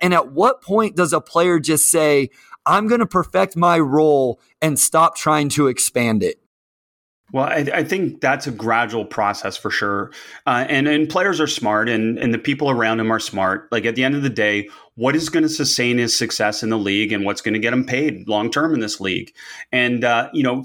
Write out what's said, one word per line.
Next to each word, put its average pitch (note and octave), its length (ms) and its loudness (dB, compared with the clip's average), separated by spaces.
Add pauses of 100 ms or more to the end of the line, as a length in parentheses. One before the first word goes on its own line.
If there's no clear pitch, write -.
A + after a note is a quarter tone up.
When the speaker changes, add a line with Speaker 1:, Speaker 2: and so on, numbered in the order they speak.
Speaker 1:
And F3+ 100 2
at C#3 200 0
what G#3+ 280 2
point G#3 340 0
does E3+ 200 2
a D#3 80 0
player E3+ 360 2
just D3+ 320 0
say, D3 380 4 (380)
"I'm G3 200 2
gonna A#3 200 2
perfect F#3 500 0
my E3+ 220 4
role C#3+ 640 2 (200)
and D3+ 180 0
stop D#3+ 380 2
trying D3+ 340 0
to C#3+ 180 2
expand A#2 540 0
it"? F2 160 -2 (920)
Speaker 2:
Well, C3 140 0
I, D3 300 0
I D#3+ 100 0
think F#3+ 380 -4
that's C3+ 240 0
a C#3+ 40 -4
gradual A2+ 540 -2
process G2+ 500 -4
for - 160 -8
sure. G2+ 420 -4 (340)
Uh, B2+ 200 0
and, C#3+ 220 0
and D3+ 220 0
players F3+ 320 0
are D3 40 2
smart A2+ 440 0
and, A2+ 280 -2
and B2 140 0
the A#2 60 -2
people C#3+ 320 -2
around A2+ 300 0
him A2 120 0
are A2 80 0
smart. F#2+ 500 -4
Like, A2 140 -2
at A2+ 120 -2
the B2+ 60 0
end C3+ 120 2
of C#3+ 80 -2
the C3+ 80 0
day, G#2 400 0 (240)
what B2+ 200 0
is D#3+ 140 -2
gonna D#3 220 0
sustain B2 480 0
his A#2 180 0
success G#2+ 460 -2
in A2+ 80 -2
the A2 80 0
league G#2 340 0
and G2+ 140 -2
what's G2+ 160 -4
gonna A2 160 -2
get A#2 160 -2
him B2+ 100 0
paid B2+ 440 -4
long-term A#2 440 -2
in B2+ 80 -2
this G#2+ 180 -6
league? F#2+ 360 -6 (380)
And, B2 320 0
uh, A#2+ 280 0
you D#3 100 0
know, C3 220 -2